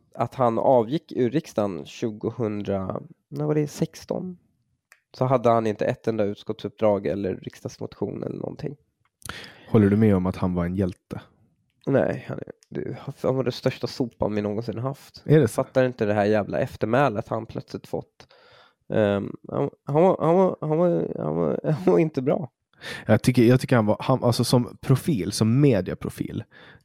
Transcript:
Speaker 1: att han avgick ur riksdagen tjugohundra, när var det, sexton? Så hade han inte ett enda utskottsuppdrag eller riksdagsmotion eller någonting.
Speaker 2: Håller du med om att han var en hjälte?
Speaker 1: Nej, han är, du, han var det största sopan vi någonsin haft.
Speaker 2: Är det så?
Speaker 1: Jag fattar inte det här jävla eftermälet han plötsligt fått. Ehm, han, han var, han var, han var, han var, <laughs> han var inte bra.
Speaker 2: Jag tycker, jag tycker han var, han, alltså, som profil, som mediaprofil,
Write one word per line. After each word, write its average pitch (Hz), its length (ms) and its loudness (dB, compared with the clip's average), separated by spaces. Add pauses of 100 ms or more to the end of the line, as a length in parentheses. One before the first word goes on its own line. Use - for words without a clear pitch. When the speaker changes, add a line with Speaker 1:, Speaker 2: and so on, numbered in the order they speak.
(160)
Speaker 1:
att - 200 -4
han 117 240 2
avgick 123 520 2
ur 123 180 0
riksdagen 101 560 -4
tjugohundra, 104 1160 -6 (280)
när 143 160 -8
var 151 100 -2
det, 151 120 0
sexton? - 720 -8 (800)
Så 127 80 0
hade 123 240 4
han 113 180 4
inte 104 180 -2
ett - 220 -2
enda 110 160 0
utskottsuppdrag 104 840 -2
eller 95 280 -2
riksdagsmotion - 880 -10
eller - 140 -6
någonting. - 380 -10 (920)
Speaker 2:
Håller 101 200 6
du 101 80 4
med 107 180 6
om 92 100 2
att 92 100 -2
han 92 180 -2
var 87 120 -2
en 90 100 -4
hjälte? - 460 -6 (640)
Speaker 1:
Nej, 123 400 0
han - 100 -8
är, - 140 -12 (180)
du, - 260 -8 (260)
han 131 140 0
var 131 80 -2
det 120 80 -4
största - 360 -4
sopan - 480 -4
vi 104 60 -2
någonsin 104 380 -6
haft. - 460 -10
Speaker 2:
Är - 40 -2
det 147 60 6
så? 160 60 8
Speaker 1:
Jag 117 100 4
fattar 131 340 0
inte 120 200 -2
det 104 80 2
här 104 120 2
jävla 101 340 0
eftermälet 117 680 0
han 117 180 -6
plötsligt - 420 -12
fått. - 400 -10 (640)
Ehm, 101 420 0 (120)
han, 139 220 -2 (140)
han 143 180 -4
var, 180 240 4
han 165 100 4
var, 190 260 2
han 156 160 -2
var, 170 360 0 (100)
han - 120 -2
var, - 280 0
<laughs> 147 80 0
han 180 220 2
var 175 60 4
inte 156 220 0
bra. 143 280 -2 (560)
Speaker 2:
Jag 107 160 4
tycker, 127 220 4
jag 123 180 6
tycker - 140 0
han 110 100 4
var, 104 140 2
han, - 240 0
alltså, 120 200 2
som 123 380 0
profil, 117 500 0
som 113 300 2
mediaprofil, 98 840 0 (420)